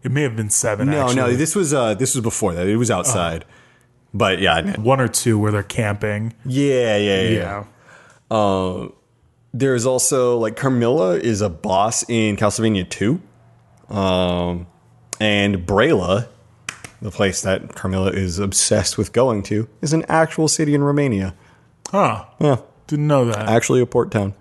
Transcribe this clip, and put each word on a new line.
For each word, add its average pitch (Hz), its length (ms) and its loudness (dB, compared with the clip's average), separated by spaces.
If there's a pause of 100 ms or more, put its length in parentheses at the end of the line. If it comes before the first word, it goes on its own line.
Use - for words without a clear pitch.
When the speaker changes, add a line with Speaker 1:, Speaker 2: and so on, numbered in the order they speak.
Speaker 1:
It 123 80 -4
may 143 120 0
have 120 120 -2
been 110 140 -4
seven, 107 400 0
Speaker 2:
No, 147 140 0
Speaker 1:
actually. 123 120 2
Speaker 2:
no, 123 180 2
this 151 220 0
was, 170 180 0
uh, 120 200 2
this 110 220 -2
was 123 80 -2
before 107 320 -2
that. 90 120 0
It 104 80 2
was 117 160 2
outside. 87 560 -2
Speaker 1:
Oh. - 40 -20 (640)
Speaker 2:
But 98 260 2
yeah, 90 160 4
I 82 60 2
know. 98 120 -4
Speaker 1:
One 123 260 2
or 123 80 2
two 110 320 0
where 107 140 2
they're 101 100 0
camping. 107 720 -4 (120)
Speaker 2:
Yeah, 127 520 2
yeah, 101 240 2
yeah. 92 80 2
Speaker 1:
Yeah. - 1040 -6
Speaker 2:
Uh, 95 520 0 (680)
there's 123 320 0
also, 127 520 0
like, 110 200 -2
Carmilla 139 600 2
is 107 240 0
a 104 80 0
boss 95 600 0
in 110 260 0
Castlevania 104 540 0
two. 127 320 -2 (720)
Um, 90 760 0 (520)
and 101 480 2
Brela, 101 600 2 (720)
the 107 100 -10
place 95 300 -2
that - 340 -4
Carmilla 95 360 -2
is 92 280 -4
obsessed 101 580 0
with - 160 -2
going 117 300 2
to, 107 240 -2 (140)
is 151 120 -2
an 160 140 0
actual 160 400 0
city 147 260 0
in 143 100 2
Romania. 135 520 0 (540)
Speaker 1:
Huh. 135 360 0 (140)
Speaker 2:
Yeah. 143 180 2 (300)
Speaker 1:
Didn't 147 200 -2
know 135 180 4
that. 107 240 -2
Speaker 2:
Actually 123 320 4
a 120 40 2
port 120 260 -2
town. 101 300 -2